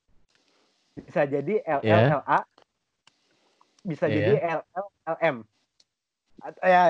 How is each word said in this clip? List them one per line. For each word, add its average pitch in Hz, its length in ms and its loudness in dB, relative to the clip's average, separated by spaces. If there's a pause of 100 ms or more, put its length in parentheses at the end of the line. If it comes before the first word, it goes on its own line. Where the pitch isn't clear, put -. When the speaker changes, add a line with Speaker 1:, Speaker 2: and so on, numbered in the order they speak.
(1000)
Speaker 1:
bisa 147 260 -4
jadi 143 360 -4
L 147 200 -4
L, - 20 -12
Speaker 2:
Iya. 110 160 4 (140)
Speaker 1:
L 139 100 -2
A, 151 160 0 (1400)
bisa 170 240 -6
Speaker 2:
Iya. 117 80 0
Speaker 1:
jadi 104 200 2 (180)
L 156 100 -4
L, 196 240 -12 (200)
L 160 120 -6
M. 156 180 0 (1040)
At-, - 200 -18
ya, 180 300 4